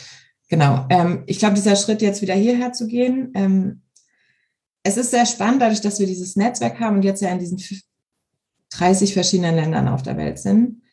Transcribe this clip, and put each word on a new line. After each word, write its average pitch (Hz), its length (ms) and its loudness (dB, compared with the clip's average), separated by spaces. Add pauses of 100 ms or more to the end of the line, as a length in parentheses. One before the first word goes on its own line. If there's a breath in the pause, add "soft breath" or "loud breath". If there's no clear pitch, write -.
(500 loud breath)
Genau. 139 400 2
Ähm, 175 380 2
ich - 120 -4
glaube, 208 160 2
dieser 202 220 4
Schritt, 214 240 -2
jetzt 202 200 0
wieder 190 140 -2
hierher 247 380 0
zu 226 140 -6
gehen, 254 480 -2
ähm, 190 460 0 (1000)
es 196 140 0
ist 240 140 -2
sehr 240 140 4
spannend, 233 360 0
dadurch, 220 200 2
dass 202 180 -2
wir 196 80 0
dieses 180 280 -6
Netzwerk 233 440 -2
haben 220 180 0
und 196 60 2
jetzt 196 180 0
ja 190 80 0
in 180 100 -2
diesen 175 200 -6
f-, - 220 -14 (880)
dreißig 190 420 2
verschiedenen 175 420 0
Ländern 156 320 0
auf - 160 -2
der - 140 -8
Welt 151 220 -6
sind. 226 420 2 (120)